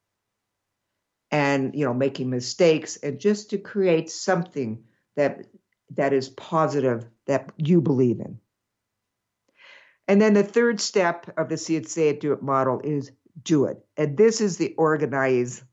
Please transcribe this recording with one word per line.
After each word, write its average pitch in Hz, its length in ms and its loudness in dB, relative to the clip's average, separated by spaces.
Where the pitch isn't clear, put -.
and, 139 440 0
you 147 100 -2
know, 123 80 -2
making 131 380 -2
mistakes, 151 680 0
and 143 240 -8
just 208 300 -2
to 202 80 -4
create 180 520 0
something 143 720 -4
that, - 320 -2
that 139 240 -2
is 131 160 -2
positive, 139 760 -2
that 135 320 -4
you 160 240 2
believe 127 360 2
in. - 220 -14
And 202 160 6
then 220 100 6
the 202 100 6
third 233 380 2
step 175 560 -2
of 156 140 -4
the 160 80 -4
See 160 180 -2
It, 156 100 -6
Say 160 220 0
It, 143 120 0
Do 147 120 0
It - 100 -2
model 135 400 0
is 143 300 -6
do 143 240 2
it. - 200 -10
And 143 180 -2
this 220 240 4
is 196 160 0
the 156 200 -4
organize 135 880 0